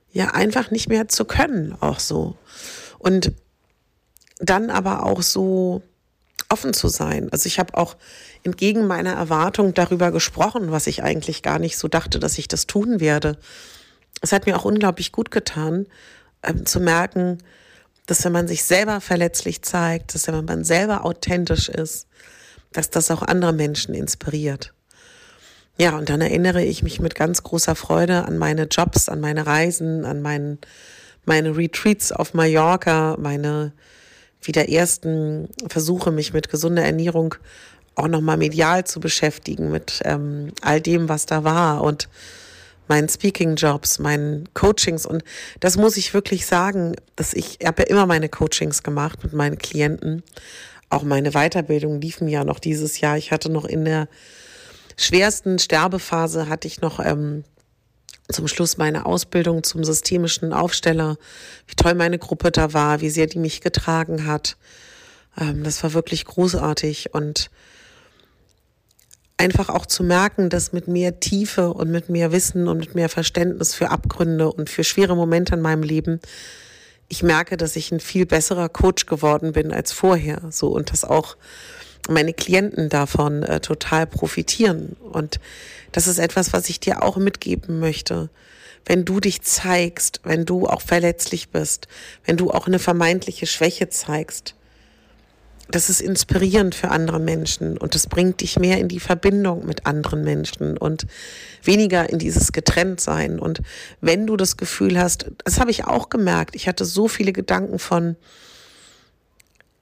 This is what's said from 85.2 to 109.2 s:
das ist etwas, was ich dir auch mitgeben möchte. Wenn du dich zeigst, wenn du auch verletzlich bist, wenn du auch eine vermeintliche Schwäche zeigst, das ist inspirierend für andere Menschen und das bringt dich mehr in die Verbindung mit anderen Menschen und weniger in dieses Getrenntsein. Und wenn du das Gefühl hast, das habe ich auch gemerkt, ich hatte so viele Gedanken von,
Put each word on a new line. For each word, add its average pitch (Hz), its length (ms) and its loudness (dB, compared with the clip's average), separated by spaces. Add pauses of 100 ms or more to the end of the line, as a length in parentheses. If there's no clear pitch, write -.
das 170 160 0
ist 175 120 0
etwas, 170 340 0
was 180 160 0
ich 175 100 -8
dir - 240 0
auch 196 140 2
mitgeben 180 640 -2
möchte. 160 500 -2 (560)
Wenn 175 200 4
du 190 140 0
dich 190 220 0
zeigst, - 800 -2
wenn 165 220 0
du 180 200 0
auch - 160 0
verletzlich 170 680 0
bist, - 380 -2 (360)
wenn 170 140 2
du 180 140 2
auch - 160 0
eine 185 120 4
vermeintliche 175 680 0
Schwäche - 420 0
zeigst, - 640 -6 (1120)
das 170 220 0
ist 185 100 2
inspirierend 185 760 2
für - 140 -2
andere 160 300 0
Menschen 160 600 -2
und - 160 -4
das - 100 0
bringt 180 360 2
dich 185 180 0
mehr 185 180 4
in 190 100 0
die 175 120 -6
Verbindung 185 640 2
mit 165 220 -4
anderen 151 360 -2
Menschen - 540 -2
und - 300 -2 (560)
weniger 185 440 4
in 165 120 -2
dieses - 320 0
Getrenntsein. 170 880 0
Und - 240 -4 (360)
wenn 180 280 2
du 220 100 2
das 185 200 0
Gefühl 180 420 0
hast, - 320 0 (120)
das - 160 0
habe 240 120 4
ich - 140 -4
auch - 240 0
gemerkt, 175 460 0
ich - 120 -6
hatte 180 180 -2
so 190 220 2
viele 196 260 0
Gedanken 190 460 -2
von, 170 360 0 (1700)